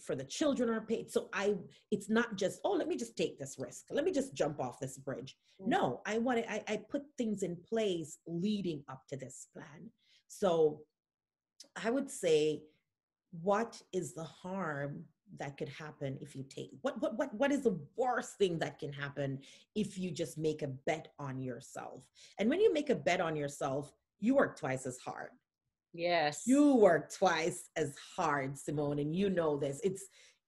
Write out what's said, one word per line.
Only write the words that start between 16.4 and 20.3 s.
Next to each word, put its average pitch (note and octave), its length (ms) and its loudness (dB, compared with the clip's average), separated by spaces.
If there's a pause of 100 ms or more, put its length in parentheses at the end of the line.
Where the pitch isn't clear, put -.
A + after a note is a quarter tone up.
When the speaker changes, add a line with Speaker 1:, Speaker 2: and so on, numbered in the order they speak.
Speaker 1:
take, - 280 -12 (100)
what, C4+ 200 -4
what, B3+ 160 -2
what, C#4 160 -4
what C4 180 2
is C#4 120 0
the F#3+ 160 4 (160)
worst B3 420 -2
thing E3+ 220 2
that C#3+ 200 -4
can C#3+ 120 -6
happen C#3 480 -4 (360)
if G#3 220 -2
you F3+ 140 -4
just E3 260 -4